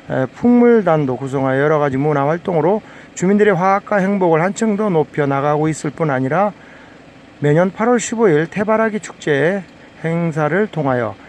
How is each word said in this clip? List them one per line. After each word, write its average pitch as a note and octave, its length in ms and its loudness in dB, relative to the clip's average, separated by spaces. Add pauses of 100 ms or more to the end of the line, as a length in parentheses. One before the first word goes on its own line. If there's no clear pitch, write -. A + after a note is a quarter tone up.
에, C3 180 -2
풍물단도 G#3 880 2
구성하여 C3+ 440 -2
여러 D3+ 180 2
가지 C#3+ 200 0
문화 C#3+ 280 0
활동으로 E3+ 540 -2 (340)
주민들의 G3+ 400 2
화합과 G3 440 0
행복을 F#3 420 2
한층 G3+ 360 -2
더 G#3+ 120 -2
높여 D3+ 380 0
나가고 D3 420 0
있을 D#3 220 -6
뿐 D#3+ 200 -4
아니라, C#3 420 0 (880)
매년 D#3 300 2
팔월 A#3 300 0
십오 A3+ 280 0
일 D#3 180 2
태바라기 G#3+ 540 -2
축제 E3 600 -2 (400)
행사를 E3 680 -2
통하여 B2 460 -2 (140)